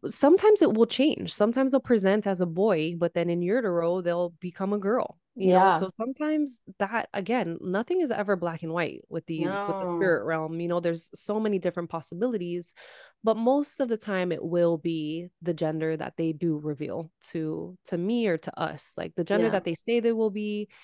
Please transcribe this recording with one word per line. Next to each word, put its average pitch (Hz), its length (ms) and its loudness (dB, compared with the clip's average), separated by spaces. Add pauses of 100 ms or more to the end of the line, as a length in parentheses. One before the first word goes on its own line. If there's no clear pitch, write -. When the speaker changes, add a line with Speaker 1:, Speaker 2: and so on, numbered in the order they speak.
Speaker 1:
sometimes 392 540 6
it 247 120 6
will 226 120 6
change. 254 480 0
Sometimes 247 360 2
they'll 262 100 4
present 202 460 2
as 185 140 0
a 180 60 0
boy, 175 500 2
but 170 180 0
then 170 160 0
in 175 120 0
utero, 180 580 0
they'll 175 380 0
become 190 340 -6
a 208 60 0
girl, 202 400 -2 (160)
you 190 140 0
know? 185 120 8
Speaker 2:
Yeah. 185 180 6
Speaker 1:
So 190 100 -2
sometimes 285 720 -4 (180)
that, 208 340 -4
again, 190 500 -4
nothing 220 380 -2
is 269 120 -2
ever 202 240 0
black 165 260 -6
and 160 100 -6
white 160 360 -4
with 165 180 -8
these, 165 200 -4 (200)
with 196 140 -4
the 185 60 -4
Speaker 3:
No. 180 100 -2
Speaker 1:
spirit 165 280 2
realm. 160 360 -4
You 175 80 -4
know, 175 100 0
there's 170 400 -4
so 214 220 -2
many 208 180 0
different 175 320 -4
possibilities, 175 800 -6 (520)
but 220 120 2
most 262 440 0
of 254 80 0
the 226 80 -2
time 185 340 -2
it - 140 -4
will 170 340 4
be 160 520 -4 (120)
the 165 120 -2
gender 160 420 -2
that - 200 -8
they 165 160 0
do 156 260 0
reveal 151 520 -6 (200)
to, 165 460 -6 (100)
to 175 120 -4
me 220 300 0
or 170 80 2
to - 240 -8
us. 156 360 -6
Like, 165 200 -10
the 175 80 -2
gender 220 220 2
Speaker 3:
Yeah. 220 60 0
Speaker 1:
that 185 120 0
they 170 100 -4
say 233 240 -2
they 233 140 2
will 220 180 0
be, 208 380 -6 (160)